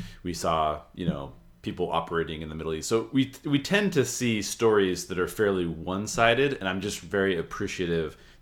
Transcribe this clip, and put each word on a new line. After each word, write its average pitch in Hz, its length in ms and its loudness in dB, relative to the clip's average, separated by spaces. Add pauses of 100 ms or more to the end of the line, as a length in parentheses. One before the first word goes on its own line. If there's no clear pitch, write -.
(240)
we 90 100 -4
saw, 80 480 0 (120)
you 90 140 -2
know, 69 260 -4 (300)
people 90 280 -4
operating 82 500 -2
in 78 80 -8
the 78 60 -10
Middle 80 180 -4
East. 80 160 -6
So 113 240 2
we, 131 180 2 (140)
we 143 120 2
tend 196 360 0
to 135 100 4
see 120 380 0
stories 98 640 4
that 90 120 -6
are 87 120 0
fairly 98 360 2
one-sided, 107 920 2
and 95 80 -4
I'm 95 140 -2
just 101 180 -4
very 98 380 2
appreciative 85 800 -2 (240)